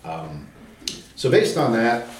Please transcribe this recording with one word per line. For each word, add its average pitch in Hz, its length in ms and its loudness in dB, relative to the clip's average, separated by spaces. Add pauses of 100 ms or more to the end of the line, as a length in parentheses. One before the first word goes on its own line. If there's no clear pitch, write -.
Um, 78 440 -10 (640)
so 127 160 0
based - 260 4
on 117 180 2
that, 117 340 2 (120)